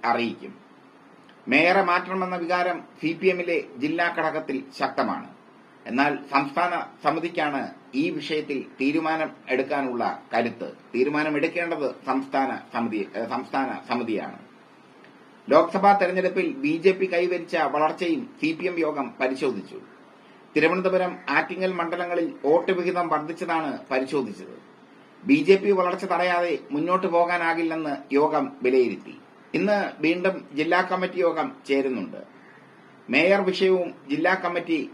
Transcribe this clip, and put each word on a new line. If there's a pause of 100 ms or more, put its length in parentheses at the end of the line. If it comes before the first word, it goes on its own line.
അറിയിക്കും. (960)
മേയറെ
മാറ്റണമെന്ന
വികാരം (200)
സി
പി
എമ്മിലെ (120)
ജില്ലാ
ഘടകത്തിൽ (160)
ശക്തമാണ്. (580)
എന്നാൽ (120)
സംസ്ഥാന (220)
സമിതിക്കാണ് (240)
ഈ
വിഷയത്തിൽ (160)
തീരുമാനം (180)
എടുക്കാനുള്ള (120)
കരുത്ത്. (220)
തീരുമാനമെടുക്കേണ്ടത് (120)
സംസ്ഥാന (140)
സമിതി,
ഏഹ്,
സംസ്ഥാന (100)
സമിതിയാണ്. (1120)
ലോക്സഭാ
തെരഞ്ഞെടുപ്പിൽ
ബി
ജെ
പി
കൈവരിച്ച
വളർച്ചയും (100)
സി
പി
എം
യോഗം
പരിശോധിച്ചു. (760)
തിരുവനന്തപുരം, (140)
ആറ്റിങ്ങൽ
മണ്ഡലങ്ങളിൽ (120)
വോട്ട്
വിഹിതം
വർദ്ധിച്ചതാണ് (120)
പരിശോധിച്ചത്. (680)
ബി
ജെ
പി
വളർച്ച
തടയാതെ (120)
മുന്നോട്ട്
പോകാനാകില്ലെന്ന്
യോഗം (100)
വിലയിരുത്തി. (400)
ഇന്ന് (100)
വീണ്ടും
ജില്ലാ
കമ്മിറ്റി
യോഗം (120)
ചേരുന്നുണ്ട്. (920)
മേയർ
വിഷയവും (160)
ജില്ലാ
കമ്മിറ്റി